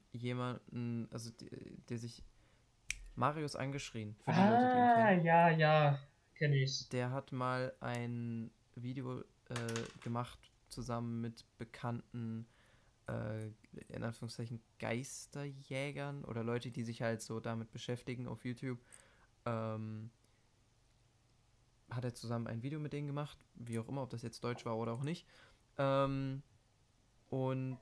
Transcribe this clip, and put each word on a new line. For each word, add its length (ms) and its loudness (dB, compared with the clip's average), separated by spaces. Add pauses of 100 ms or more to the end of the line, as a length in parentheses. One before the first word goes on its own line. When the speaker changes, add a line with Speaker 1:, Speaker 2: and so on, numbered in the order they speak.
(120)
Speaker 1:
jemandem, 1000 -4
also 220 -10
die, 180 -16 (400)
der 80 -6
sich 240 -10 (960)
Marius 400 0
angeschrien, 640 -4
für 160 -2
die 40 6
Leute, 220 10
die 180 6
ihn 60 8
Speaker 2:
Ah, 240 8
Speaker 1:
kennen. 180 6
Speaker 2:
ja, 260 10
ja, 480 8 (360)
kenn 160 2
ich. 380 2
Speaker 1:
Der 220 0
hat 200 -4
mal 480 0
ein 720 -4 (240)
Video, 460 -6
äh, 340 -12 (480)
gemacht, 340 -4 (300)
zusammen 540 -6
mit 240 -8 (120)
bekannten, 880 -6 (600)
äh, 400 -4 (400)
in 160 -10
Anführungszeichen 580 -8 (180)
Geisterjägern 1500 -6
oder 180 -4
Leute, 260 -2
die 140 -6
sich 180 -6
halt 200 -2
so 180 -6
damit 320 -6
beschäftigen 560 -6
auf 160 -8
YouTube. 360 -6 (680)
Ähm, 680 -4 (1800)
hat 140 -4
er 100 -2
zusammen 340 -4
ein 160 -6
Video 180 -6
mit 100 -6
denen 160 -6
gemacht, 300 -6 (180)
wie 240 -6
auch 80 -8
immer, 160 -4
ob 60 -8
das 140 -8
jetzt 200 -10
deutsch 220 -4
war 120 -2
oder 140 -2
auch 120 -4
nicht. 220 -4 (520)
Ähm, 680 0 (840)
und 520 -2